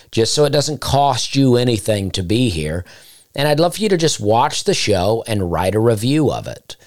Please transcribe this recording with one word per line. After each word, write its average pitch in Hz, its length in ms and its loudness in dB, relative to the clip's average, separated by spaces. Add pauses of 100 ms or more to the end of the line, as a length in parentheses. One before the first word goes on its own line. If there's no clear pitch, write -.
(120)
just 110 220 0
so 147 120 2
it 139 60 0
doesn't 143 300 -2
cost 135 540 0
you 131 220 4
anything 107 540 0
to 95 120 -6
be 113 260 0
here. 80 360 -6 (500)
And 143 120 -2
I'd 151 120 2
love 175 160 0
for 185 60 -6
you 214 80 0
to 190 80 2
just 160 220 0
watch 117 440 0
the 196 100 0
show 98 540 0
and 98 240 -2
write 95 240 0
a 110 40 2
review 117 520 2
of 58 160 -6
it," - 280 -16 (120)